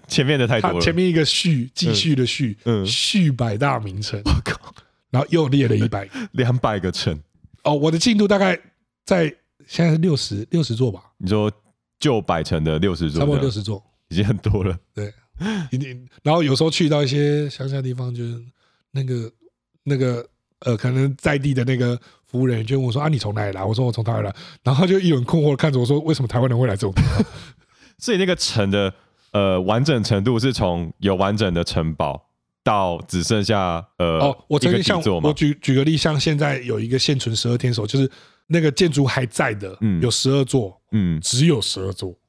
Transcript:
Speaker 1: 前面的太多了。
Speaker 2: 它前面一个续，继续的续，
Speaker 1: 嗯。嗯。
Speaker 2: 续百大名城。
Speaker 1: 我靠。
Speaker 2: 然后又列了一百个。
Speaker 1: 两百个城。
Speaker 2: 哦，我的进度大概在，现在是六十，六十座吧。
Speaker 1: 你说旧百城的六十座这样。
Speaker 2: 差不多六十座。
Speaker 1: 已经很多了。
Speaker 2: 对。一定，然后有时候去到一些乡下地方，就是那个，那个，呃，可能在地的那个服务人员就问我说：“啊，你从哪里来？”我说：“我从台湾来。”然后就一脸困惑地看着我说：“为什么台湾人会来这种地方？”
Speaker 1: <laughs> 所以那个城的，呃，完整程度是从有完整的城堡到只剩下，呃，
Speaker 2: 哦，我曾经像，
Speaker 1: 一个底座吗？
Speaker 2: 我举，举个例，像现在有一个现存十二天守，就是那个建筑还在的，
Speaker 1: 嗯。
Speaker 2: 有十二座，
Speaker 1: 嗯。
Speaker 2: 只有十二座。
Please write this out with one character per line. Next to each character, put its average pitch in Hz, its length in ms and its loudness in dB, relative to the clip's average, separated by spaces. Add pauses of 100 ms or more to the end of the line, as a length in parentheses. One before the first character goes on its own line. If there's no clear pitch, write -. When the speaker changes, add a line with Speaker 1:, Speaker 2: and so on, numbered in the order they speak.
Speaker 1:
前 143 180 0
面 143 140 2
的 120 80 2
太 117 120 2
多 170 120 0
了。 170 80 -2
Speaker 2:
它 - 20 0
前 170 140 2
面 185 120 2
一 175 60 2
个 160 100 4
续， 139 520 0
继 156 180 0
续 147 220 0
的 127 100 0
续， 113 400 -4
Speaker 1:
嗯。 117 160 2
嗯。 95 60 -2
Speaker 2:
续 156 440 2
百 117 240 -2
大 131 240 0
名 104 220 -8
城。 104 240 -6
Speaker 1:
我 - 60 2 (120)
靠。 - 160 -6 (520)
Speaker 2:
然 123 100 2
后 147 80 -4
又 160 200 2
列 135 180 4
了 110 100 2
一 110 100 2
百 101 200 -6
个。 240 240 -10
Speaker 1:
两 123 260 0
百 107 220 0
个 90 120 -2
城。 - 240 -4 (480)
Speaker 2:
哦， 151 120 2
我 151 160 2
的 165 80 0
进 220 180 2
度 208 100 4
大 196 120 4
概 185 200 2 (460)
在， 165 260 2 (360)
现 - 180 0
在 165 60 4
是 160 80 2
六 165 180 2
十， 101 320 -6
六 170 140 2
十 117 100 -2
座 117 180 0
吧。 92 120 -16 (140)
Speaker 1:
你 92 120 -6
说 107 220 2 (480)
旧 127 200 2
百 85 220 0
城 80 220 -2
的 78 160 0
六 92 160 2
十 78 160 -2
座 - 20 -8
这 80 60 -2
样。 - 0 -
Speaker 2:
差 73 80 2
不 147 60 2
多 69 60 0
六 131 120 0
十 101 100 -6
座。 98 220 -8 (240)
Speaker 1:
已 - 80 -10
经 101 100 2
很 110 120 0
多 101 260 0
了。 92 120 -2 (160)
Speaker 2:
对。 104 220 -10 (560)
一 127 80 -4
定， 127 260 -10 (200)
然 151 100 2
后 170 80 2
有 135 140 2
时 151 80 2
候 160 80 2
去 156 180 0
到 147 140 2
一 135 40 0
些 147 400 0
乡 135 220 -8
下 139 100 -4
地 131 140 -4
方， 123 180 -6
就 120 140 -8
是 117 160 -10 (480)
那 135 140 -4
个， 120 280 -4 (520)
那 143 120 0
个， 123 320 -2 (340)
呃， 120 140 0
可 123 140 -2
能 131 260 0
在 151 220 0
地 139 160 0
的 127 100 0
那 127 140 0
个 120 180 0 (300)
服 123 140 -4
务 127 80 2
人 120 100 0
员 110 80 -4
就 127 140 -2
问 127 80 0
我 120 40 0
说 123 140 -2
：“啊， - 20 2
你 151 120 2
从 104 160 -4
哪 107 100 -2
里 98 60 -4
来？” 95 120 -8
我 104 80 0
说 123 140 0
：“我 120 60 2
从 113 120 -4
台 113 100 0
湾 107 100 -2
来。” 101 100 -4 (300)
然 131 100 2
后 175 140 4
就 190 120 4
一 180 120 4
脸 127 120 2
困 156 200 2
惑 147 80 4
地 139 40 2
看 151 160 2
着 131 60 0
我 123 80 2
说 143 160 2
：“为 160 100 -2
什 139 120 0
么 113 40 0
台 123 120 -2
湾 127 100 2
人 120 80 0
会 127 100 2
来 98 80 0
这 101 60 -6
种 98 140 -2
地 - 80 4
方？” - 200 2 (100)
Speaker 1:
<laughs> - 60 -20 (640)
所 240 120 -2
以 185 40 2
那 185 80 2
个 185 80 2
城 101 380 0
的， 98 220 2 (400)
呃， 95 260 2
完 107 240 2
整 139 180 2
程 98 220 0
度 117 160 2
是 127 140 2
从 87 360 0 (100)
有 98 160 2
完 98 200 0
整 101 180 0
的 85 80 0
城 82 340 -2
堡 71 340 -6 (340)
到 95 340 0 (120)
只 90 120 -2
剩 104 220 0
下， 92 420 -2 (120)
呃， 82 220 0
Speaker 2:
哦， - 280 0
我 147 100 0
曾 175 140 2
经 190 100 2
像， 190 140 0
Speaker 1:
一 170 40 0
个 160 40 -4
底 - 0 -
座 92 160 0
吗？ 147 80 0
Speaker 2:
我 151 60 2
举， 147 280 0
举 135 140 0
个 135 80 2
例， 156 140 2
像 151 200 0
现 147 220 0
在 139 220 -2
有 120 180 -4
一 113 80 -4
个 127 100 0
现 135 220 0
存 113 160 -4
十 120 140 -2
二 120 80 0
天 120 160 -2
守， 107 120 -4
就 135 140 -2
是 135 100 2 (380)
那 165 140 2
个 156 100 4
建 170 180 2
筑 139 160 2
还 127 200 0
在 123 300 -2
的， 98 260 -12
Speaker 1:
嗯。 98 200 2
Speaker 2:
有 123 80 2
十 131 200 0
二 135 160 2
座， 113 360 -4 (120)
Speaker 1:
嗯。 90 260 0
Speaker 2:
只 127 260 0
有 147 140 4
十 95 220 -4
二 98 100 -4
座。 95 260 -10 (120)